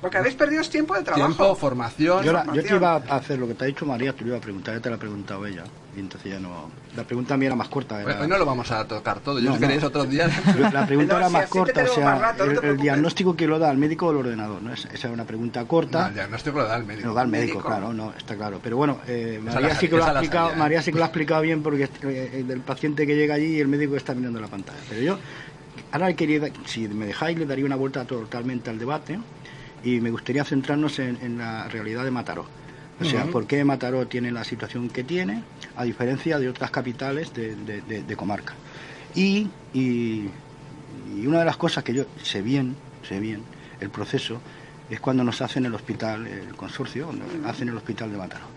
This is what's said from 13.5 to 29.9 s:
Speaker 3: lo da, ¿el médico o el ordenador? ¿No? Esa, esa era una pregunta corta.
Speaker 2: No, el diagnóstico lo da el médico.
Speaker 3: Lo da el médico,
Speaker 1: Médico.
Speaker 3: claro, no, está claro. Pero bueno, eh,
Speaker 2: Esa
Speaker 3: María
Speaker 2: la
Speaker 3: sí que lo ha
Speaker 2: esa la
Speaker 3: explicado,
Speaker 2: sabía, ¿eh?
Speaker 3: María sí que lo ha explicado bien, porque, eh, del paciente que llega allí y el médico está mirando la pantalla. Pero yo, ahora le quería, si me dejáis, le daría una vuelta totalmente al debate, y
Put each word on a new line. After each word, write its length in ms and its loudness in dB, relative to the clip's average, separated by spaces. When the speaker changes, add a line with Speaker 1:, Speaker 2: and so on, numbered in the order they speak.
Speaker 3:
lo 100 4
da, 100 6
¿el 80 4
médico 280 2
o 40 4
el 60 4
ordenador? 440 -2
¿No? 120 -8
Esa, 160 -10
esa 180 -8
era 80 -4
una 100 -6
pregunta 420 -4
corta. 340 2
Speaker 2:
No, 80 2
el 60 -6
diagnóstico 440 -4
lo 60 4
da 140 0
el 60 -4
médico. 220 -8
Speaker 3:
Lo 80 -2
da 80 4
el 60 2
médico, 300 2
Speaker 1:
Médico. 100 -4
Speaker 3:
claro, 240 -2
no, 260 -6
está 180 -10
claro. 240 -6
Pero 180 -4
bueno, 280 4
eh, 340 -4
Speaker 2:
Esa 140 -4
Speaker 3:
María 140 4
Speaker 2:
la 80 4
Speaker 3:
sí 120 2
que 80 4
lo 60 8
ha 40 6
Speaker 2:
esa 80 4
la 40 4
Speaker 3:
explicado, 300 2
Speaker 2:
sabía, 80 -2
¿eh? 80 4
Speaker 3:
María 180 4
sí 80 0
que 80 2
lo 60 6
ha 20 2
explicado 360 2
bien, 200 2
porque, 260 2
eh, 420 -4
del 180 -4
paciente 440 0
que 80 4
llega 220 4
allí 220 2
y 20 2
el 80 4
médico 260 2
está 220 -2
mirando 240 -4
la 80 -8
pantalla. 400 -10
Pero 120 -6
yo, 180 0
ahora 160 2
le 80 0
quería, 340 2
si 220 -4
me 180 -4
dejáis, 320 -2
le 80 -2
daría 180 0
una 120 0
vuelta 280 -2
totalmente 640 -4
al 120 -6
debate, 400 -4
y 160 2